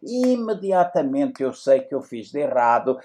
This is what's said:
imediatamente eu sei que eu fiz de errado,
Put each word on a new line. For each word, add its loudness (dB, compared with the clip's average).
imediatamente 0
eu -2
sei 2
que -10
eu -4
fiz -14
de -6
errado, 2